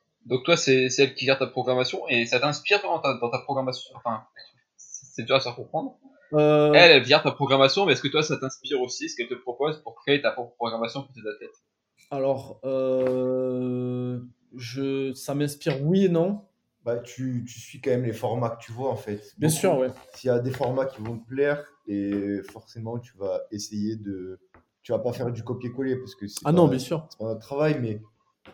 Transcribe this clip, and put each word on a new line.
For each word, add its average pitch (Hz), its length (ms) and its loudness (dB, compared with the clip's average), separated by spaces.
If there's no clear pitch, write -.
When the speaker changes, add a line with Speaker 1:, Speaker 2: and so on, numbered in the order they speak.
Speaker 1:
Donc 131 180 -2
toi, 170 120 4
c'est, 131 340 4
c'est 139 140 4
elle 135 100 2
qui - 100 -8
gère 135 140 4
ta 135 80 0
programmation, 127 600 -2
et 120 180 2
ça 120 140 2
t'inspire 151 420 0
dans 175 160 0
ta, 135 200 0
dans 117 120 -2
ta 123 80 -2
programmation, 131 560 -4
enfin, 113 300 -6
c'est - 480 -14
dur 131 120 4
à - 40 4
se - 40 -4
faire 123 120 -6
comprendre. - 400 -8
Speaker 2:
Euh, 151 400 6
Speaker 1:
Elle, 170 240 10
elle 117 80 4
gère 147 160 6
ta 147 80 0
programmation, 135 560 4
mais 147 60 6
est-ce 120 100 0
que 143 60 0
toi, 151 140 0
ça 151 140 -2
t'inspire 131 460 -4
aussi, 143 260 -6
ce - 80 -12
qu'elle 117 120 -6
te 123 60 -8
propose 135 480 -4
pour - 120 -16
créer 139 260 2
ta 110 120 2
propre 120 240 -10
programmation 117 480 -4
pour 123 100 -20
tes 110 60 -20
athlètes ? 107 360 -12
Speaker 2:
Alors, 135 540 -2
euh, 127 1600 -2
je, 135 580 -4
ça 139 200 -8
m'inspire 143 480 -2
oui 190 220 4
et 180 40 6
non. 175 340 2
Speaker 3:
Bah, 120 140 0
tu, 127 440 -6
tu - 140 -16
suis - 220 -18
quand 107 100 -2
même 123 140 0
les 113 80 -2
formats 113 380 -2
que - 120 -12
tu - 80 -18
vois, 127 200 -6
en 117 60 -4
fait. - 420 -10
Speaker 2:
Bien 151 100 2
Speaker 3:
Beaucoup. 156 100 2
Speaker 2:
sûr, 175 180 4
ouais. 127 120 2
Speaker 3:
S'il 127 140 -4
y - 20 6
a 120 80 4
des 120 140 -2
formats 131 340 -2
qui 110 160 -10
vont 113 160 -8
te 117 80 -18
plaire, 143 380 0
et 101 520 -2
forcément, 113 480 -10
tu - 180 -18
vas 92 220 -4
essayer 107 460 -6
de, 92 420 -10
tu 120 100 -10
vas 110 80 0
pas 123 120 -2
faire 120 200 -6
du 110 100 -10
copier-coller 127 540 -6
parce - 180 -12
que 101 140 -12
c'est - 160 -12
Speaker 2:
Ah 147 80 2
Speaker 3:
pas, 175 40 6
Speaker 2:
non, 165 120 8
bien 127 100 2
sûr. 160 320 -6
Speaker 3:
c'est - 80 -20
pas 107 60 -10
notre 110 160 -6
travail, 143 400 -2
mais 110 200 -4